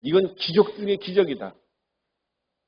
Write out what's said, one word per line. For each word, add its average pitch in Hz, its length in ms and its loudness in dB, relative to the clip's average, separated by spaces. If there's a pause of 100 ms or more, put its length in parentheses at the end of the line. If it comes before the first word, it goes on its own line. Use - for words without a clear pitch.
이건 180 320 2
기적 - 420 0
중에 202 200 -2
기적이다. 180 580 -2 (1120)